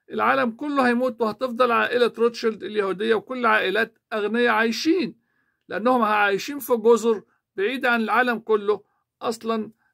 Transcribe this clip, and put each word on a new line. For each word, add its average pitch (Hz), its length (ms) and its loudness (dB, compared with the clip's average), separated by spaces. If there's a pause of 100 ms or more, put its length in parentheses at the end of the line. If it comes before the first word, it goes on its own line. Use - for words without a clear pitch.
(120)
العالم 233 400 0
كله 277 360 -2
هيموت، 240 340 -2
وهتفضل 240 500 -2
عائلة 226 460 0
روتشيلد 226 460 -2
اليهودية 208 520 -2
وكل 247 300 -4
عائلات 214 520 0 (160)
أغنياء 220 400 0
عايشين، 233 640 0 (520)
لأنهم 233 340 0
عايشين 208 580 0
في 247 160 0
جزر 220 480 4 (320)
بعيدة 247 360 -2
عن 233 100 2
العالم 226 380 0
كله، 208 440 0 (380)
أصلًا 226 500 -4 (220)